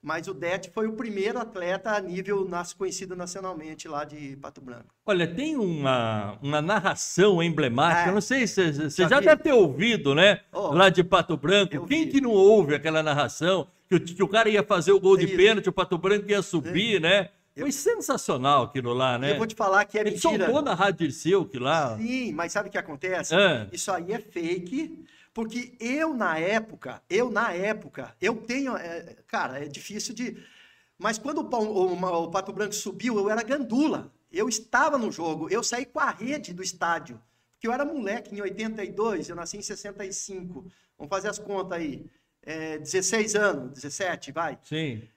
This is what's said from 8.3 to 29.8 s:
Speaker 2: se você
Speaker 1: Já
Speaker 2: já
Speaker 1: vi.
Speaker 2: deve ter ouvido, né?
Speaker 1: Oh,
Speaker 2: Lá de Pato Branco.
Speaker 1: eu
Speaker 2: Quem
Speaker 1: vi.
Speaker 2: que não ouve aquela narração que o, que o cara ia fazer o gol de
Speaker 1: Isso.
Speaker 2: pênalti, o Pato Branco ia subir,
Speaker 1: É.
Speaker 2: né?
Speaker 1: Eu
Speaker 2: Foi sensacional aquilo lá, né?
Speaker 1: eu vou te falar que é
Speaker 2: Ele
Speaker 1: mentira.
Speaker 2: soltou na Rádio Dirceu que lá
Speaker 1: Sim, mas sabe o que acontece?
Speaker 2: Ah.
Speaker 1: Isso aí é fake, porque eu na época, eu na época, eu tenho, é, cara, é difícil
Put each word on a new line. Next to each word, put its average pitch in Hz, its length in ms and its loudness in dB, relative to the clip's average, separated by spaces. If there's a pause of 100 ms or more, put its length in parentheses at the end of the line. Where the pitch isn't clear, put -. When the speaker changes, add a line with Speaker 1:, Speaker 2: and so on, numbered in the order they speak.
Speaker 2:
se 180 260 2
você 147 300 -2
Speaker 1:
Já 165 80 6
Speaker 2:
já 269 100 6
Speaker 1:
vi. 196 60 2
Speaker 2:
deve 302 160 8
ter 311 100 2
ouvido, 170 600 4
né? 180 280 6 (100)
Speaker 1:
Oh, 175 200 -4
Speaker 2:
Lá 185 180 8
de 185 140 4
Pato 175 320 4
Branco. 185 400 2
Speaker 1:
eu 170 120 -4
Speaker 2:
Quem 311 180 2
Speaker 1:
vi. 277 60 -6
Speaker 2:
que 277 100 4
não 254 80 0
ouve 196 460 8
aquela 156 260 0
narração 151 680 0 (220)
que 185 60 4
o, 170 40 8
que 175 220 -4
o 180 60 4
cara 220 200 4
ia 208 140 4
fazer 185 300 2
o 196 80 8
gol 190 180 8
de 180 80 2
Speaker 1:
Isso. 190 100 -2
Speaker 2:
pênalti, 202 340 6
o 180 40 -6
Pato 180 240 0
Branco 202 320 0
ia 202 140 2
subir, 180 540 0
Speaker 1:
É. - 20 4
Speaker 2:
né? 175 300 2 (260)
Speaker 1:
Eu 147 80 -8
Speaker 2:
Foi 277 80 -2
sensacional 147 960 0
aquilo 120 280 -4
lá, 127 240 2
né? 139 140 0
Speaker 1:
eu 147 60 0
vou 220 100 -2
te 220 80 -10
falar 202 300 4
que 208 120 -6
é 214 40 0
Speaker 2:
Ele 208 100 0
Speaker 1:
mentira. 196 340 0
Speaker 2:
soltou 262 160 2
na 254 140 -2
Rádio 170 320 0
Dirceu 165 380 0
que - 120 -12
lá 131 400 0
Speaker 1:
Sim, 240 360 -4
mas 170 180 -6
sabe 202 180 -4
o - 20 -20
que 202 60 -4
acontece? 175 560 -6
Speaker 2:
Ah. 160 380 4
Speaker 1:
Isso - 200 -6
aí 175 200 -4
é 226 80 -4
fake, 180 840 -6 (280)
porque 226 460 -8
eu 294 340 -2
na 185 240 -2
época, 185 720 -4
eu 233 200 0
na 208 240 -2
época, 175 680 -6
eu 220 140 0
tenho, 247 400 -6
é, 170 420 -10 (100)
cara, 135 360 -4
é 147 40 -10
difícil 202 460 -12